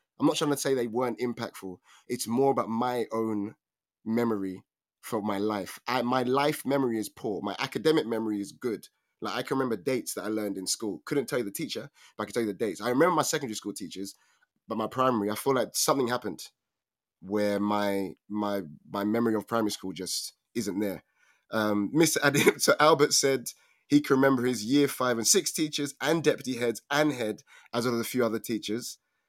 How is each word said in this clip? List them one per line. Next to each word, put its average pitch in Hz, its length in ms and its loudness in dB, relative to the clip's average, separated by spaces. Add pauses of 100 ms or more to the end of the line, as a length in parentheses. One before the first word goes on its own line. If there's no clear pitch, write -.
(220)
I'm 147 60 4
not 151 100 4
trying 147 160 0
to 139 40 0
say 139 160 0
they 123 140 0
weren't 117 320 -2
impactful. 117 600 -6 (280)
It's 120 220 -6
more 135 240 4
about 110 160 -2
my 120 440 -2
own 110 420 -4 (500)
memory 110 580 -2 (420)
for 113 160 -4
my 101 180 -2
life. 104 480 -4
I, 120 160 0
my 127 200 0
life 139 420 0
memory 127 340 0
is 101 100 -6
poor. 101 340 -6
My 101 160 -4
academic 143 480 0
memory 110 340 -2
is - 120 -10
good. 110 340 -8 (340)
Like, 104 140 -6
I 127 80 -4
can 135 140 -2
remember 123 200 -2
dates 127 380 -4
that 92 100 -8
I 107 40 -4
learned 104 280 -4
in 92 100 -8
school. - 380 -6
Couldn't 143 220 -2
tell 139 120 -2
you 110 60 -2
the 101 60 6
teacher, 117 400 -6 (260)
but 107 60 -2
I - 40 0
can - 60 -14
tell 117 100 2
you 107 40 2
the 101 80 0
dates. 101 260 -2
I 113 80 0
remember 160 260 6
my 147 80 4
secondary 139 320 -2
school 101 180 -6
teachers, 95 420 -10 (520)
but 110 100 -4
my 110 100 -2
primary, 123 440 2
I 107 40 -2
feel 135 200 0
like 120 200 0
something 139 340 2
happened 117 400 -4 (720)
where 101 380 0
my, 101 520 0 (180)
my, 104 340 -4 (280)
my 101 120 -2
memory 113 320 2
of 104 120 -4
primary 110 240 0
school 95 220 -10
just - 400 -8 (220)
isn't 101 240 -2
there. 101 240 -4 (480)
Um, 107 420 0
Mister 160 280 2
Adim-, 143 400 4
<laughs> - 0 -
so - 180 4
Albert 151 340 6
said 135 380 2 (360)
he 147 140 6
can 147 160 4
remember 135 280 6
his 113 200 0
year 139 220 4
five 123 300 0
and 110 100 0
six 175 240 4
teachers 151 500 -4
and 151 220 2
deputy 127 340 0
heads 117 240 -2 (100)
and 147 220 4
head, 110 300 -4 (300)
as 117 120 0
well 120 100 2
as 120 60 0
a 113 80 -4
few 123 160 0
other 110 140 0
teachers. 110 580 -6 (320)